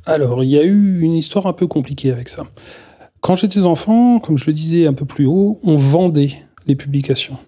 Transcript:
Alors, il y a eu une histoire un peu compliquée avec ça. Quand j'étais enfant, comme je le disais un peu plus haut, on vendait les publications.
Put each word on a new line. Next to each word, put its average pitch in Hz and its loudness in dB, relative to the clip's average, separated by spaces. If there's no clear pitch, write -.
Alors, 131 0
il 131 0
y 143 4
a 151 4
eu 196 2
une 165 0
histoire 185 -2
un 180 -2
peu 175 -2
compliquée 139 -4
avec 123 -6
ça. - -10
Quand 185 0
j'étais 202 -2
enfant, 226 2
comme 156 -2
je 131 -2
le 156 0
disais 160 0
un 143 0
peu 135 -6
plus 139 -2
haut, 196 0
on 165 2
vendait 143 2
les 143 2
publications. 139 -4